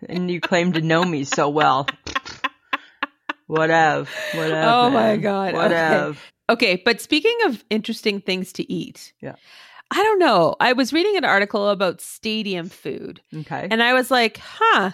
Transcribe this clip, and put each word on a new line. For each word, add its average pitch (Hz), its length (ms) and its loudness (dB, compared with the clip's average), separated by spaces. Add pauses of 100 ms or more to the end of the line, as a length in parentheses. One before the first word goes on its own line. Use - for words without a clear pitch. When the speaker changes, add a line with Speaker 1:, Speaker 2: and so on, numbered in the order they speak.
Speaker 1:
And 180 220 -4
you 175 100 -4
claim 180 340 0
to 165 60 -2
know 160 240 2
me 156 200 -2
so 147 240 0
well. 143 400 2 (1600)
Whatever. 156 600 2 (260)
Whatever. 160 360 0
Speaker 2:
Oh, 240 200 4
my 254 100 2 (120)
Speaker 1:
man. 214 80 0
Speaker 2:
God. 196 340 -2
Speaker 1:
Whatever. 165 560 2
Speaker 2:
Okay. 147 80 -12 (300)
Okay, 220 360 2
but 233 160 0
speaking 311 360 0 (100)
of 247 240 -4
interesting 214 500 -4
things 185 340 -6
to - 180 -8
eat. - 480 -10
Speaker 1:
Yeah. 139 160 -14 (540)
Speaker 2:
I 359 120 0
don't 427 160 2
know. 214 420 4
I 247 140 4
was 254 180 0
reading 370 240 0
an 302 80 -2
article 202 440 0
about 196 320 -2
stadium 202 680 -6
food. - 520 -12 (140)
Speaker 1:
Okay. 151 360 -10
Speaker 2:
And 226 120 2
I 240 120 2
was 254 160 0
like, 240 320 2
huh, 294 520 0